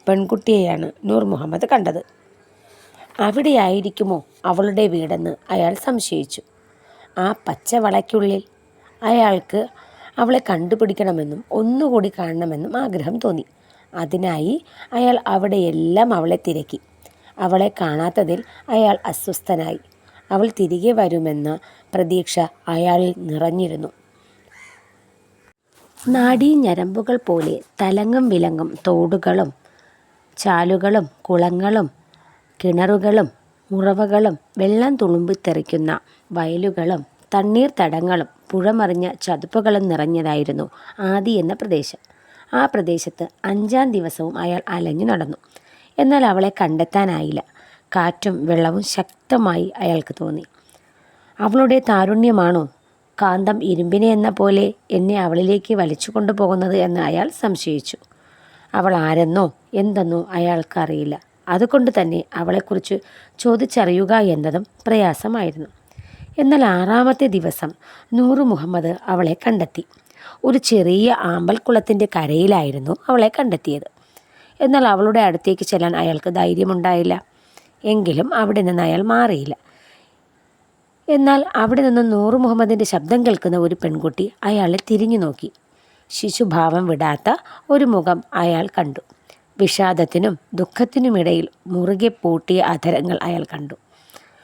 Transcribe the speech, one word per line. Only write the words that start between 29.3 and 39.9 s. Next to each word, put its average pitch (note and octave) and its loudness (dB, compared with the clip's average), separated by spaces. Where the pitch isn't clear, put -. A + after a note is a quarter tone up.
ചാലുകളും F#3 0
കുളങ്ങളും F3+ 0
കിണറുകളും F#3+ 2
ഉറവകളും G3 0
വെള്ളം G#3+ 2
തുളുമ്പിത്തെറിക്കുന്ന E3+ -2
വയലുകളും F3 -4
തണ്ണീർത്തടങ്ങളും F3+ 0
പുഴമറിഞ്ഞ F#3+ 0
ചതുപ്പുകളും G3 -2
നിറഞ്ഞതായിരുന്നു D3+ -2